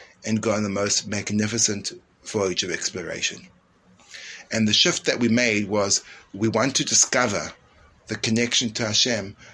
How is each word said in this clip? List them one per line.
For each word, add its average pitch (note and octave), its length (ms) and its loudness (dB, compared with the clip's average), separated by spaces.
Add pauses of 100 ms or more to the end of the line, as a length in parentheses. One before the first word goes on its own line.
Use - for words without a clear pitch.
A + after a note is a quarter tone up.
(260)
and A2 160 0
go A2 100 0
on G#2 120 0
the G#2 60 -2
most G2+ 380 0
magnificent G#2 880 -2 (300)
voyage F#2+ 400 -2
of F2+ 80 -4
exploration. - 760 -6 (1040)
And A2 160 4
the G#2 60 4
shift - 320 2
that C3+ 140 2
we A#2+ 100 4
made A2 400 2
was, G2+ 340 2 (300)
we G#2+ 140 0
want A2 280 2
to B2+ 100 0
discover A2 680 2 (540)
the G#2+ 80 -4
connection A#2 560 0
to A#2 140 -4
Hashem G#2+ 500 0 (180)